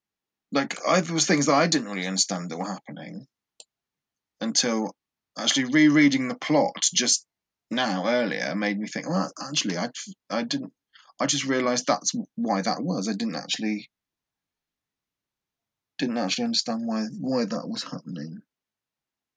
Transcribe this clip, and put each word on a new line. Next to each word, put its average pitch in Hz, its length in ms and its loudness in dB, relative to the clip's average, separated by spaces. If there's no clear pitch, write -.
Like, 139 240 0
I, 170 140 6
there 170 140 -4
was 160 120 2
things 147 200 4
that 147 80 4
I 151 140 6
didn't 139 200 0
really 95 180 -4
understand 92 440 -2
that 82 80 -6
were 90 100 -4
happening - 580 -12
until 110 520 0
actually 120 280 0
rereading 143 640 6
the 123 100 -2
plot - 540 2
just - 320 0
now, 233 380 0
earlier, 98 460 0
made 104 240 0
me 104 100 -4
think, - 200 -8
"Well, 170 220 0
actually, 127 320 -2
I, 120 120 -2
I 117 120 0
didn't, 269 300 -4
I 123 60 0
just 139 180 0
realised 127 420 0
that's - 260 0
why 107 280 0
that 107 200 -2
was." 123 260 -2
I 113 40 -2
didn't 104 240 -4
actually, 107 540 -4
didn't - 200 0
actually - 280 0
understand 117 400 -2
why, 110 180 0
why 127 240 0
that 104 240 -6
was 113 160 -6
happening. - 560 -10